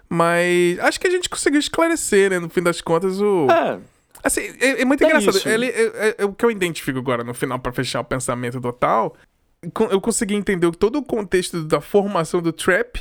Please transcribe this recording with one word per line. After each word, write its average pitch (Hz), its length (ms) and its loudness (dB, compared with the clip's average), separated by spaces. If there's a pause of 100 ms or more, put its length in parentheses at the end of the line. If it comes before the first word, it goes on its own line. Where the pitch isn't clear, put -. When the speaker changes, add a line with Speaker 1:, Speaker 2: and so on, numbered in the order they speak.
Speaker 1:
mas 175 720 2
acho 302 180 0
que - 80 -2
a 370 40 2
gente 359 180 -2
conseguiu 294 320 0
esclarecer, 294 680 2
né? 185 80 0
No 170 100 -6
fim 175 140 -2
das 170 180 0
contas, 185 400 0
o 196 300 2
Speaker 2:
É. 247 280 2 (440)
Speaker 1:
Assim, 277 200 -2 (180)
é, 262 220 2
é - 20 2
muito 269 180 2
Speaker 2:
É 311 40 8
Speaker 1:
engraçado. 220 300 4
Speaker 2:
isso. 190 120 -2
Speaker 1:
Ele, 220 180 0
é, 220 420 0
é, 208 100 -2
é 196 80 -2
o 202 60 -2
que - 120 -12
eu 233 60 -4
identifico 175 480 -4
agora, 120 260 -2
no 120 80 -8
final, 127 260 -4
pra 127 140 -8
fechar 127 280 -4
o 120 40 -4
pensamento 123 560 -6
total, 151 560 -2 (560)
con-, 220 180 0
eu 190 100 2
consegui 208 340 -2
entender 185 380 0
todo 220 240 0
o 294 60 -2
contexto 185 640 -2
da 156 160 0
formação 185 600 0
do 165 100 0
trap, 190 480 0